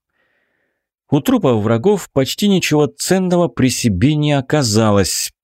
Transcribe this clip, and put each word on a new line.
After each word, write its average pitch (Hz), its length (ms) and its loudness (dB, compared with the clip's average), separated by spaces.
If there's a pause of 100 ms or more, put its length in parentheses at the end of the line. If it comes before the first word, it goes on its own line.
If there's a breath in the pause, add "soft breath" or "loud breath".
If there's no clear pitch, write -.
(1120)
У 143 100 2
трупов 143 420 0
врагов 117 480 0
почти 135 360 -2
ничего 151 400 2
ценного 180 600 0
при 127 220 0
себе 117 460 0
не 147 180 0
оказалось. 117 1000 0 (120)